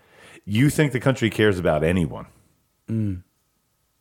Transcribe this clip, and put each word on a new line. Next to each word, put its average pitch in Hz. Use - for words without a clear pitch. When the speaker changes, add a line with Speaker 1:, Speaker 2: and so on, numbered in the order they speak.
Speaker 1:
You 120
think 151
the 123
country 117
cares 104
about 82
anyone." 87
Speaker 2:
Mm. 104